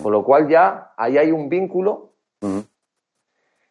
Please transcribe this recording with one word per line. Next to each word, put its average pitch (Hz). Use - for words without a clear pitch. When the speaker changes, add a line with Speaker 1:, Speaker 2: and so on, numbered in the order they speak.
Speaker 1:
Con 107
lo 104
cual 143
ya 175
ahí 123
hay 156
un 151
vínculo 185
Speaker 2:
Ujú. 101